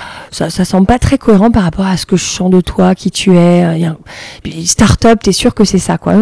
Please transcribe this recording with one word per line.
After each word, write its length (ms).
ça, 200
ça 160
semble 200
pas 120
très 180
cohérent 340
par 120
rapport 240
à 100
ce 80
que 140
je 60
sens 260
de 100
toi, 340
qui 160
tu 240
es. 300
Euh, 140
y 80
a, 100
puis 240
start-up, 560
t'es 100
sûr 220
que 100
c'est 140
ça, 180
quoi ? » 260